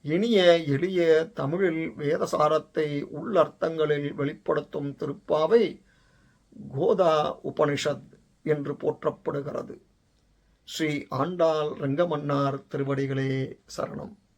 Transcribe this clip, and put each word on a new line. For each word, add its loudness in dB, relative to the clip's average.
இனிய 6
எளிய 2
தமிழில் -2
வேதசாரத்தை 0
உள்ளர்த்தங்களில் 0
வெளிப்படுத்தும் -4
திருப்பாவை 0
கோதா 2
உபனிஷத் -2
என்று -2
போற்றப்படுகிறது. -6
ஸ்ரீ -4
ஆண்டாள் 0
ரங்கமன்னார் -2
திருவடிகளே -2
சரணம். -8